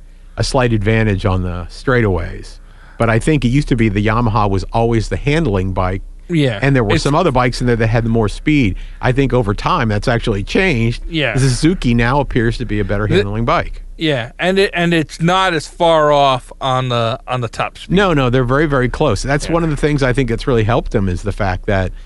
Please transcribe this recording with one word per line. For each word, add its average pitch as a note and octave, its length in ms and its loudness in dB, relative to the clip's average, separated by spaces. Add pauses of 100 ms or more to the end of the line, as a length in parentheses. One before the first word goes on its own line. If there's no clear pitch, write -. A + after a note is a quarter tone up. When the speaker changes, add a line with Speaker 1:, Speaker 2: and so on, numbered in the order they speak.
(360)
Speaker 1:
a - 80 -2
slight B2 300 0
advantage G#2+ 520 2
on F#2 180 0
the F2+ 260 -6
straightaways. G2 920 -2 (400)
But A#2 100 2
I A2+ 100 2
think D3 260 0
it A#2 40 2
used C#3 200 0
to B2+ 80 2
be A2+ 120 4
the G#2 160 0
Yamaha G#2+ 440 2
was F#2+ 140 0 (100)
always A2+ 360 0
the F#2+ 80 -2
handling G#2 560 0
bike. F#2+ 280 -2 (280)
Speaker 2:
Yeah. C3+ 320 0
Speaker 1:
And C#3 140 2
there B2 80 2
were D3 120 2
Speaker 2:
It's - 80 0
Speaker 1:
some C#3+ 120 2
other E3+ 160 2
bikes B2+ 300 0
in B2 60 0
there A#2+ 100 2
that A2+ 100 0
had A2+ 180 0
more A2+ 220 2
speed. C3 480 0 (260)
I B2 120 2
think B2+ 200 0
over G#2+ 200 0
time D3+ 340 -2
that's G#2 220 -2
actually G#2+ 340 0
changed. A#2+ 640 0
Speaker 2:
Yeah. C#3+ 280 -2
Speaker 1:
The B2+ 40 0
Suzuki C3 540 2
now A#2+ 260 2
appears A#2 380 0
to A#2 80 -6
be G#2 140 -4
a G#2 40 0
better G2+ 240 -2
Speaker 2:
The G#2 80 0
Speaker 1:
handling G3 300 0
bike. - 380 -2 (160)
Speaker 2:
Yeah, C#3 380 -2
and F#3+ 220 0
it, G3+ 160 2
and E3+ 180 0
it's - 280 -2
not F3+ 340 2
as D3 120 -4
far D#3+ 440 4
off C#3 400 2 (100)
on B2+ 280 0
the, A#2 380 0
on B2+ 140 -4
the A2+ 60 -4
top - 320 -6
speed. - 160 -2
Speaker 1:
No, F#3+ 180 4
no, C3+ 160 2
they're C3 140 2
very, C#3 240 2
very B2+ 220 2
close. B2+ 340 0
That's C#3+ 240 -2
Speaker 2:
Yeah. D#3+ 60 -2
Speaker 1:
one E3+ 100 0
of D#3+ 80 0
the C#3+ 60 -2
things D3 260 0
I B2 100 2
think B2+ 160 0
that's A2+ 160 -4
really A#2 200 2
helped A#2 260 0
them G2 180 0
is F2 140 -4
the G2+ 80 -4
fact F#2 340 -4
that F#2+ 260 0 (140)